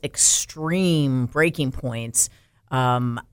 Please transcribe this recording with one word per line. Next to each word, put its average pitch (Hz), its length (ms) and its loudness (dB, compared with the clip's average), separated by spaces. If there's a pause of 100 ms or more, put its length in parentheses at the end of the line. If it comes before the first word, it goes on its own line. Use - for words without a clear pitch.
extreme 156 1200 0
breaking 151 480 0
points, 117 560 -4 (420)
um, 123 480 0 (140)